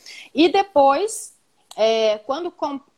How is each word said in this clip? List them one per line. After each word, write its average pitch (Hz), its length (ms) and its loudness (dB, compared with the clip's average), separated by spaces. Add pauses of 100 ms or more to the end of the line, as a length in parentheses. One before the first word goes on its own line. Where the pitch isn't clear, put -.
(340)
E 302 140 4
depois, 339 840 0 (420)
é, 220 420 0
quando 320 320 -8
com-, 285 300 -8 (180)